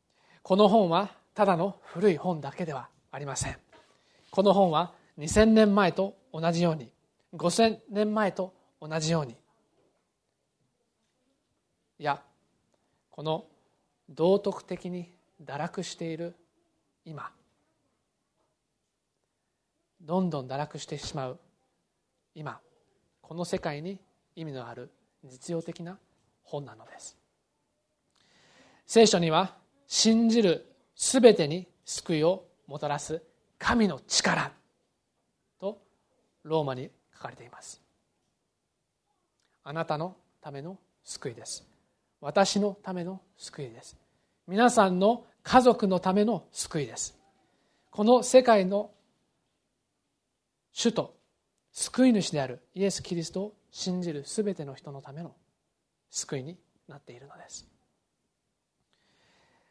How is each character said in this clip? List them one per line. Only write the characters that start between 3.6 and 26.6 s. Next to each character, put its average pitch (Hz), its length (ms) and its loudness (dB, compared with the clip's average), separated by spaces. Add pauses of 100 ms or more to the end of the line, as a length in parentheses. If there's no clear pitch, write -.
こ 190 140 0
の 196 100 6
本 190 160 4
は 165 240 0 (240)
二 151 100 -10
千 220 280 6
年 214 180 6
前 196 180 4
と 196 240 -4 (160)
同 165 200 -2
じ 170 100 0
よ 170 120 2
う - 20 -8
に、 131 160 -14 (420)
五 175 160 -2
千 226 400 2
年 214 240 -2
前 208 180 0
と 185 220 -8 (260)
同 156 200 -6
じ 156 120 -2
よ 165 100 0
う 143 40 -6
に、 117 100 -14 (2500)
い - 60 -20
や、 143 180 -4 (880)
こ - 140 -14
の 156 240 -4 (640)
道 160 280 2
徳 196 260 -6
的 180 280 -12
に 175 200 -12 (320)
堕 139 140 -12
落 165 240 -8
し - 140 -10
て 170 100 -10
い 160 120 -8
る 170 180 -12 (680)
今、 151 260 -14 (2750)
ど 175 220 -2
ん 185 80 0
ど 147 140 -6
ん 127 40 -16
堕 135 100 -8
落 147 200 -8
し - 80 -14
て 147 140 -10
し - 160 -12
ま 131 140 -8
う 131 100 -14 (960)
今、 143 260 -14 (600)
こ - 120 -20
の 175 120 -8
世 185 120 -6
界 151 240 -8
に 190 180 -12 (360)
意 165 100 -12
味 151 60 -12
の 127 160 -12
あ 120 60 -16
る 123 180 -18 (320)
実 131 300 -14
用 165 80 -4
的 170 220 -12
な 180 160 -16 (440)
本 143 220 -10